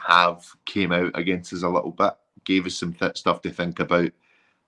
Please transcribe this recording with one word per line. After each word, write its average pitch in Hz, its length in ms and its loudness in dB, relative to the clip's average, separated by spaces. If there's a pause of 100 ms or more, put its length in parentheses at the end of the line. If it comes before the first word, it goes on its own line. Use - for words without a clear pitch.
have 87 400 4 (200)
came 92 260 -2
out 87 240 2
against 87 380 -4
us 87 100 -8
a 87 60 0
little 87 220 -2
bit, 98 220 0 (300)
gave 92 220 0
us 90 100 -6
some 85 180 -6
th-, - 240 -4
stuff 87 260 -2
to 90 60 -4
think 87 300 -6
about. 87 320 0 (560)